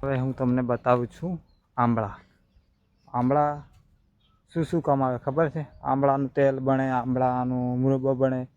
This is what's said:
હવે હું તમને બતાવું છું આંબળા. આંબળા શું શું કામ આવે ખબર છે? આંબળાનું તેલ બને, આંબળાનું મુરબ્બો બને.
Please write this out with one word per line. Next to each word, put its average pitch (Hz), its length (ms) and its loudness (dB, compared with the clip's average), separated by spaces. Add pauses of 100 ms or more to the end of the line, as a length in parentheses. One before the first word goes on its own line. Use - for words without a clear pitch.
હવે 135 220 -2
હું 131 160 -2
તમને 127 320 0
બતાવું 120 440 0
છું 175 200 -6 (420)
આંબળા. 113 400 0 (1000)
આંબળા 143 360 2 (1000)
શું 165 160 -2
શું 165 180 -2
કામ 139 160 2
આવે 127 220 -2
ખબર 151 300 0
છે? 156 80 -6 (260)
આંબળાનું 139 480 2
તેલ 139 200 4 (100)
બને, 135 200 2 (120)
આંબળાનું 127 840 0
મુરબ્બો 135 380 2
બને. 131 200 0 (160)